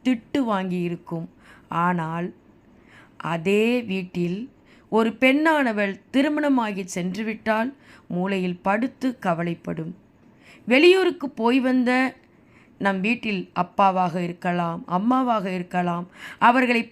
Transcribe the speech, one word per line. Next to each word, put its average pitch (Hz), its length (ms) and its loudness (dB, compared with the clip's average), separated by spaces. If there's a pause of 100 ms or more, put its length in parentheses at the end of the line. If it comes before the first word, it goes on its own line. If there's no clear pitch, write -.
திட்டு 254 400 -2
வாங்கியிருக்கும். 175 840 -4 (500)
ஆனால் 170 520 -2 (960)
அதே 180 420 0 (160)
வீட்டில் 185 560 -4 (540)
ஒரு 226 200 2
பெண்ணானவள் 262 800 2 (180)
திருமணமாகி 262 760 0
சென்றுவிட்டால் 214 880 -4 (380)
மூலையில் 180 540 -2
படுத்து 233 460 -2 (120)
கவலைப்படும். 170 720 -4 (760)
வெளியூருக்கு 349 640 6
போய் 240 300 2
வந்த 254 300 2 (920)
நம் 196 200 0
வீட்டில் 214 420 -2 (120)
அப்பாவாக 185 680 2
இருக்கலாம், 175 640 -4
அம்மாவாக 226 640 0
இருக்கலாம், 175 560 -4 (320)
அவர்களை 240 540 4